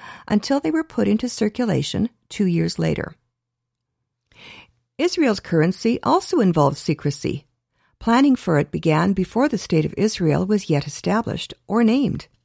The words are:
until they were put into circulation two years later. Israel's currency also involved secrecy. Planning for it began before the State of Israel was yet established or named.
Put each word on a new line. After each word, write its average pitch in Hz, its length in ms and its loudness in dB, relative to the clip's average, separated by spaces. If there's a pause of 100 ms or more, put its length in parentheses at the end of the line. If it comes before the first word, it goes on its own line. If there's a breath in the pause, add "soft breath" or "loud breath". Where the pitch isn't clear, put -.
(260 loud breath)
until 220 320 0
they 311 140 -2
were 320 100 0
put 226 240 -2
into 220 220 0
circulation 214 800 -2 (180)
two - 180 -2
years 170 300 0
later. 160 380 -4 (1800 loud breath)
Israel's 277 400 2
currency 180 640 0
also 339 380 0
involved 160 360 4
secrecy. - 720 -4 (540)
Planning 254 340 4
for 165 240 0
it 147 140 -2
began 160 400 2
before 214 360 0
the 220 100 -2
State 156 260 0
of 151 120 -6
Israel 170 480 0
was 202 240 0
yet 147 200 0
established - 640 -4 (140)
or 233 160 2
named. 233 420 0 (180)